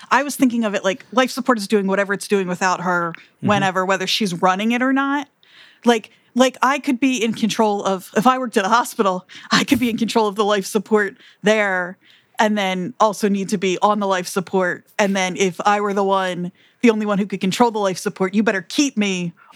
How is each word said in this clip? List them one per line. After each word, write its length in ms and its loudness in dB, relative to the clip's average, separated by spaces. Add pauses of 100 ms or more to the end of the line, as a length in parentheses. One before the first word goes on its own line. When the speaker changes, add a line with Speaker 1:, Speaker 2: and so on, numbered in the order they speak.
(100)
Speaker 1:
I 120 4
was 120 -6
thinking 300 0
of 100 -2
it 100 -2
like 280 -2
life 180 2
support 280 -2
is 100 -8
doing 200 2
whatever 260 0
it's 120 -8
doing 220 0
without 320 0
her 320 -2
Speaker 2:
Mm-hmm. 360 -8
Speaker 1:
whenever, 360 2
whether 220 0
she's 260 -2
running 400 0
it 80 -2
or 140 0
not. 340 -2 (560)
Like, 260 2 (240)
like, 280 2
I 160 2
could 220 -2
be 220 0
in 120 -2
control 500 -2
of, 320 -4
if 100 2
I 120 4
worked 180 -6
at 80 2
a 40 -2
hospital, 580 0 (240)
I 140 2
could 160 2
be 100 0
in 80 -4
control 300 0
of 80 -4
the 80 0
life 220 0
support 500 0 (260)
there 560 0 (400)
and 180 2
then 440 -2
also 280 2
need 220 -2
to 80 -2
be 240 0
on 160 2
the 80 -2
life 220 -2
support. 560 -2 (160)
And 160 2
then 200 -2
if 260 -2
I 180 2
were 120 -2
the 120 0
one, 480 -2 (280)
the 100 6
only 160 -2
one 120 0
who 80 0
could 140 -8
control 320 2
the 80 -4
life 180 -2
support, 360 -4
you 100 2
better 180 0
keep 340 -2
me 360 -2 (240)